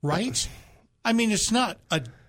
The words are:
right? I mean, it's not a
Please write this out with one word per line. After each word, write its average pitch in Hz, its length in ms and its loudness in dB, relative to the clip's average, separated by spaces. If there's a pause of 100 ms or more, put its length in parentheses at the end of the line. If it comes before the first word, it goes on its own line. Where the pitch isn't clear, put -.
right? 175 460 -2 (560)
I 233 80 2
mean, 226 200 4
it's - 180 0
not 240 280 0 (120)
a 160 120 0 (260)